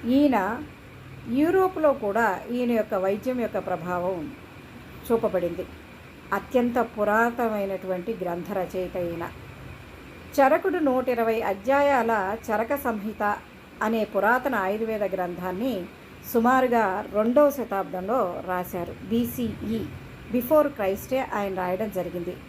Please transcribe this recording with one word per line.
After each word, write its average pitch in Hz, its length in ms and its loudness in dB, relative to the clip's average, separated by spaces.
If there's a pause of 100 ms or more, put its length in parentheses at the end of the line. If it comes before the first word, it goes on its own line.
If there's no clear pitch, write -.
ఈయన 254 560 4 (640)
యూరోప్లో 311 640 4
కూడా 214 460 2 (120)
ఈయన 240 200 0
యొక్క 220 220 0
వైద్యం 202 480 0
యొక్క 214 160 -2
ప్రభావం 180 720 -4 (800)
చూపబడింది. 180 540 0 (680)
అత్యంత 240 460 2
పురాతనమైనటువంటి 208 1400 0
గ్రంథ 175 300 -4
రచయిత 185 440 -4
ఈయన. 170 340 -4 (1120)
చరకుడు 320 380 6
నూట 254 320 2
ఇరవై 226 320 2
అధ్యాయాల 226 960 2 (140)
చరక 226 240 0
సంహిత 214 600 -2 (440)
అనే 220 240 2
పురాతన 233 500 2
ఆయుర్వేద 214 480 0
గ్రంథాన్ని 180 840 -2 (480)
సుమారుగా 233 800 4
రెండవ 240 360 6
శతాబ్దంలో 196 1000 -2
రాశారు. 180 480 -4 (140)
బీసీఈ, 226 760 -2 (480)
before 240 340 4
క్రైస్టే 196 520 -2
ఆయన 202 360 -2
రాయడం 185 340 -2
జరిగింది. 175 480 -6 (120)